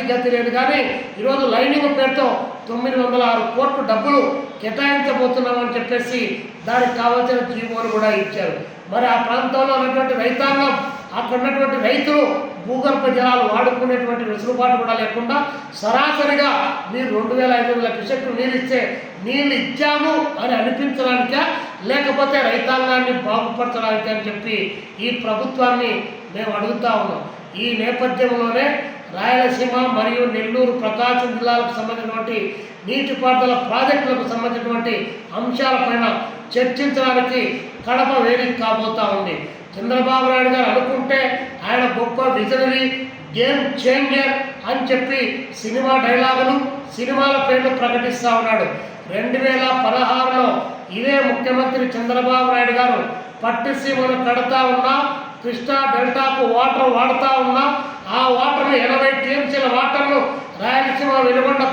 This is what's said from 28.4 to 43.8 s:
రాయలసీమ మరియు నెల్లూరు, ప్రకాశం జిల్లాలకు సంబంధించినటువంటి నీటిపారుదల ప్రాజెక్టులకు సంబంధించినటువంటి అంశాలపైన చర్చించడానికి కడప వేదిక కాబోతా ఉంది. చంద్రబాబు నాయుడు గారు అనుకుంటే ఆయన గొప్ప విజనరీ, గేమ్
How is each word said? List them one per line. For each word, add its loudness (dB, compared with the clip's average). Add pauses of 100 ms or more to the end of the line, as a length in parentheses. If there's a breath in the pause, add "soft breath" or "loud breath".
రాయలసీమ 2 (240)
మరియు 0 (140)
నెల్లూరు, 2 (120)
ప్రకాశం 0
జిల్లాలకు 0
సంబంధించినటువంటి -4 (500 loud breath)
నీటిపారుదల 0 (140)
ప్రాజెక్టులకు 0
సంబంధించినటువంటి -4 (440)
అంశాలపైన 0 (480)
చర్చించడానికి 2 (440)
కడప 2 (120)
వేదిక 2
కాబోతా 0 (120)
ఉంది. -2 (400)
చంద్రబాబు 2
నాయుడు 4
గారు 2
అనుకుంటే 0 (480)
ఆయన 2 (120)
గొప్ప -2 (180)
విజనరీ, 2 (520)
గేమ్ 2 (180)